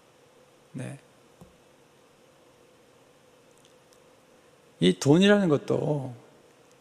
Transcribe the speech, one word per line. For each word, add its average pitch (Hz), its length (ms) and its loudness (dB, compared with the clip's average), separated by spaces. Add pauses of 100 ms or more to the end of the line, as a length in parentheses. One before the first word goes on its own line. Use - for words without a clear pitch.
(720)
네. 127 260 -14 (3750)
이 180 180 2
돈이라는 190 500 4
것도 131 640 -4 (680)